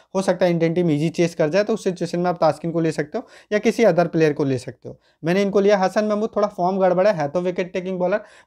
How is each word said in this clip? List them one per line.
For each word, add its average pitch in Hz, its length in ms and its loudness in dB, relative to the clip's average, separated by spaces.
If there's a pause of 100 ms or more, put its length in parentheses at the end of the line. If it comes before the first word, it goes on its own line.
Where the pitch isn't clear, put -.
(140)
हो 190 80 0
सकता 185 240 0
है 175 60 2
इंडियन 165 220 0
टीम 175 160 2
ईजी 147 180 0
चेस 170 260 -2
कर 156 140 0
जाए, 190 160 0
तो 226 100 -2
उस - 100 -6
सिचुएशन 175 340 -4
में 180 120 0
आप 175 100 -4
तास्किन 160 300 0
को 165 100 -2
ले 160 120 0
सकते 156 260 -6
हो 254 100 -10 (240)
या 208 60 0
किसी 226 260 2
अदर 170 220 4
प्लेयर 160 260 2
को 147 120 -2
ले 131 140 0
सकते 123 300 -14
हो। - 120 -18 (240)
मैंने 185 180 2
इनको 202 180 2
लिया। 202 180 4
हसन 190 260 0
महमूद 214 320 -2
थोड़ा 202 120 2
फॉर्म 190 300 -2
गड़बड़ 185 280 2
है, 214 80 4
है 147 140 -4
तो 180 120 -2
विकेट 180 320 -4
टेकिंग 185 260 -6
बॉलर, 185 220 -2 (260)